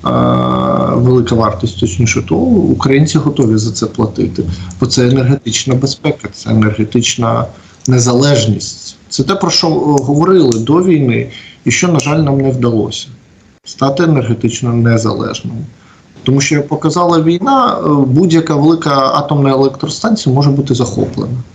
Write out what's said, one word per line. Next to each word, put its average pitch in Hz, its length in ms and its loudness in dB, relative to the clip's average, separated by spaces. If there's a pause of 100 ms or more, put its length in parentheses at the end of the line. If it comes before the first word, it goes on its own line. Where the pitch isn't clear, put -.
е, 65 40 -2 (840)
велика 123 400 2
вартість, 110 460 -2
точніше, 117 480 -2
то 160 80 0
українці 156 800 2
готові 135 380 0
за 107 160 -2
це - 140 -4
платити. - 580 -4 (360)
Бо 127 60 2
це 123 220 2
енергетична 131 680 0
безпека, - 600 -4
це - 160 -10
енергетична 113 960 0 (420)
незалежність. 123 1080 0 (120)
Це - 140 -4
те, 196 120 0
про 180 160 -2
що, 165 160 0
е, 165 40 -2 (340)
говорили 147 540 2
до 143 240 2
війни 135 460 0 (360)
і - 60 2
що, 180 180 0
на 160 120 2
жаль, 143 180 0
нам 139 220 0
не 135 100 0
вдалося. 120 560 -2 (640)
Стати - 340 -2
енергетично 120 680 0
незалежним. 113 840 -2 (680)
Тому 135 180 2
що, 151 140 0
як 143 140 -2
показала 160 540 0
війна, 226 560 0
е, 160 100 -4
будь-яка 151 680 2
велика 143 580 2
атомна 143 360 2
електростанція 151 840 0
може 143 160 4
бути 139 240 0
захоплена. 120 680 -4 (120)